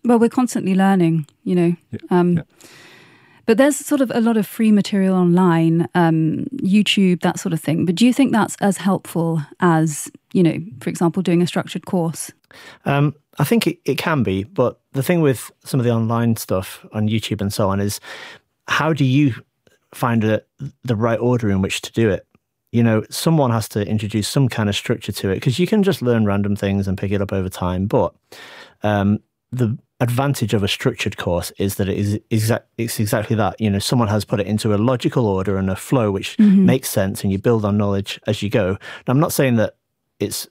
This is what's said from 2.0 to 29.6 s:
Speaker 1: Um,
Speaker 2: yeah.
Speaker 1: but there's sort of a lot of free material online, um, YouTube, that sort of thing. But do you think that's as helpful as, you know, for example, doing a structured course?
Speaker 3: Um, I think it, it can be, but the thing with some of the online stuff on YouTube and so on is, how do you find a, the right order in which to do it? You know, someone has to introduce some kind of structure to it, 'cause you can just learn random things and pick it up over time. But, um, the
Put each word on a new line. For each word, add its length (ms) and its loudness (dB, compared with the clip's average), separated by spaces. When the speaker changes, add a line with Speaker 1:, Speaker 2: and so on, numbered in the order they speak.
Speaker 1:
Um, 280 4
Speaker 2:
yeah. 60 -4
Speaker 1:
but 120 4
there's 200 4
sort 240 -2
of 120 0
a 80 0
lot 160 2
of 100 0
free 240 0
material 440 2
online, 800 4
um, 500 2
YouTube, 600 2
that 180 -2
sort 140 -4
of 80 -2
thing. 240 -2
But 100 0
do 100 2
you 80 4
think 180 2
that's 300 0
as 160 0
helpful 640 -2
as, 500 0
you 120 4
know, 140 2
for 100 -6
example, 320 -2
doing 200 2
a 60 2
structured 380 -6
course? 460 -4
Speaker 3:
Um, 300 0
I 40 2
think 240 2
it, 160 -4
it 140 -2
can 260 0
be, 220 0
but 340 -2
the 100 -2
thing 180 2
with 300 0
some 140 -2
of 60 0
the 60 4
online 440 2
stuff 580 -6
on 160 -2
YouTube 320 -2
and 100 -2
so 180 0
on 120 -2
is, 180 -4
how 260 0
do 100 0
you 300 2
find 300 0
a, 180 0
the 120 -2
right 240 0
order 300 0
in 120 2
which 200 -2
to 100 -14
do 180 2
it? 160 -2
You 120 2
know, 260 2
someone 420 0
has 180 -2
to 180 -2
introduce 400 -2
some 220 0
kind 200 -2
of 60 -2
structure 360 -4
to 200 -4
it, 100 -2
'cause 180 -2
you 80 0
can 160 2
just 180 0
learn 240 2
random 300 0
things 320 -2
and 100 -4
pick 140 -4
it 100 -2
up 120 -4
over 160 -2
time. 380 -4
But, 260 0
um, 360 2
the 260 -2